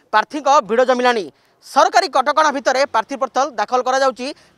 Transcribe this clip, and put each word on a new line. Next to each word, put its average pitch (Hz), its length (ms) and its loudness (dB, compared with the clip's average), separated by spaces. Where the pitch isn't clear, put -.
ପ୍ରାର୍ଥୀଙ୍କ 277 380 -2
ଭିଡ଼ 220 240 0
ଜମିଲାଣି। 247 380 0
ସରକାରୀ 349 420 2
କଟକଣା 285 420 0
ଭିତରେ 262 360 0
ପ୍ରାର୍ଥୀ 226 300 -4
ପତ୍ର 254 220 -4
ଦାଖଲ 220 300 -2
କରାଯାଉଛି 254 440 -2